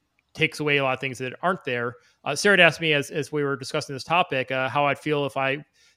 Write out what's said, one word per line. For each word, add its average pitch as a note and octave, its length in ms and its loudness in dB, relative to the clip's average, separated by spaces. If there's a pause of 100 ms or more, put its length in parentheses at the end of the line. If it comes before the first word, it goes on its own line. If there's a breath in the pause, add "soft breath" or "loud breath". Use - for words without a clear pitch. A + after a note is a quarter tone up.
(320)
takes D#3 280 -2
away D3 180 2
a C#3 60 2
lot C3 100 2
of B2 60 -8
things C3 180 -8
that B2+ 240 -8
aren't F3+ 220 -2
there. A#2+ 320 -4 (280 soft breath)
Uh, C#3 100 -2
Sarah G3+ 200 4
had F3+ 60 4
asked E3 200 6
me D#3 140 2
as, C#3+ 160 0
as D#3 200 -6
we D3 140 -2
were C#3 120 -2
discussing C#3 380 -6
this B2+ 100 -10
topic, D3+ 460 0
uh, C3 200 -2
how C#3+ 160 2
I'd C3+ 120 0
feel D3 280 -2
if C3 100 -6
I, C3+ 140 0 (460 soft breath)